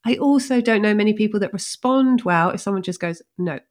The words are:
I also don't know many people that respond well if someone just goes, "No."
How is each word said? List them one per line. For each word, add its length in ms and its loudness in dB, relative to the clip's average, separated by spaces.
I 140 2
also 420 2
don't 220 2
know 120 2
many 200 2
people 260 0
that 140 -4
respond 720 0
well 260 2
if 100 -6
someone 240 -4
just 160 -6
goes, 220 -8
"No." 220 -6